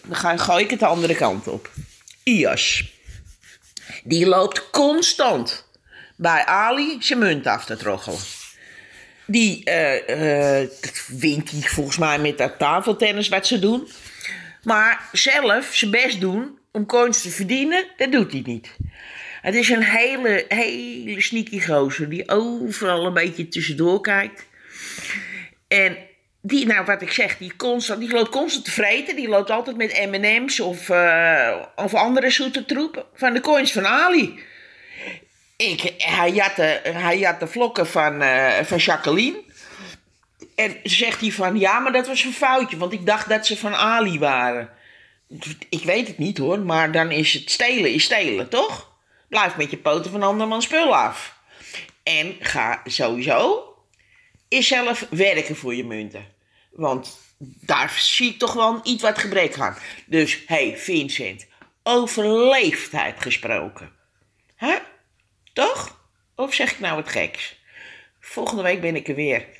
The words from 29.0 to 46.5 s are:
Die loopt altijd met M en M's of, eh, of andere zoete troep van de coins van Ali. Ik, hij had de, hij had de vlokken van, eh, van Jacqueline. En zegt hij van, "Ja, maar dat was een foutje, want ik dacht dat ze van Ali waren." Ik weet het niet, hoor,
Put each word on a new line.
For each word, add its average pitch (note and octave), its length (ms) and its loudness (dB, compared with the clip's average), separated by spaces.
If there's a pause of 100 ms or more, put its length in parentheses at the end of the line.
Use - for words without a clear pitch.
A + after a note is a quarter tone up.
Die B3 120 -4
loopt G3+ 220 4
altijd A#3 260 -2
met G#3+ 340 0
M G3 40 -2
en G#3+ 300 2
M's C4+ 160 -2
of, F3+ 280 -4
eh, E3 680 4 (200)
of G#3 180 -2
andere B3 360 4
zoete C4 340 -2
troep C#4+ 500 -4
van B3+ 180 0
de A#3+ 80 0
coins D4 320 4
van G3 140 0
Ali. D4+ 540 2 (1160)
Ik, F#3 420 -2
hij F3 380 2
had G3 200 2
de, D#3 280 2
hij F3 360 0
had F3 200 2
de E3 60 -4
vlokken A#3 400 0
van, D3 360 0
eh, C3 300 4 (100)
van F3 160 0
Jacqueline. F#3 640 0 (1120)
En A3 280 -2
zegt A#3 380 0
hij A3 120 0
van, B3+ 260 0
"Ja, G3 200 4
maar C4 140 0
dat B3+ 140 2
was C4 180 -2
een B3+ 80 -4
foutje, C4 440 0
want F3+ 160 -6
ik F3+ 140 -8
dacht G#3 220 0
dat G#3+ 180 0
ze G#3 100 0
van G#3 180 -4
Ali G#3+ 440 2
waren." B2 500 0 (1000)
Ik D#3+ 160 -6
weet G#3+ 220 0
het G3+ 120 -12
niet, F#3 200 -4
hoor, D#3+ 200 0